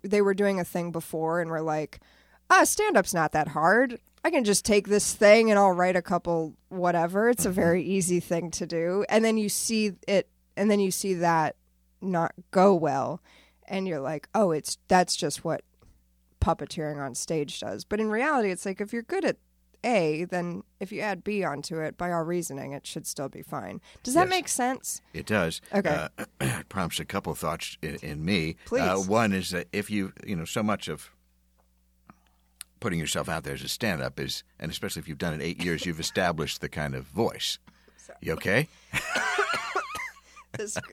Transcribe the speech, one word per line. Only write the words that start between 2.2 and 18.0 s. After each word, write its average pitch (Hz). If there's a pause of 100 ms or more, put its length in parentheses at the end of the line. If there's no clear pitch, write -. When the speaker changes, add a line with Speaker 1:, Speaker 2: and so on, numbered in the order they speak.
Speaker 1:
"Ah, 381
stand 415
up's 190
not 160
that 156
hard. 214 (240)
I 349
can 302
just 208
take 202
this 202
thing 220
and 202
I'll 196
write 180
a 170
couple 170 (160)
whatever. 180
It's 240
a 208
Speaker 2:
Mm-hmm. 180
Speaker 1:
very 170
easy 180
thing 170
to 175
do." 170
And 220
then 220
you 208
see 214 (160)
it, 196 (280)
and 208
then 202
you 190
see 190
that 165 (440)
not 175 (200)
go 196
well, 139 (480)
and 190
you're 156
like, 143
"Oh, 202
it's, - (100)
that's 180
just -
what 160 (800)
puppeteering 156
on 123
stage -
does." 104
But 208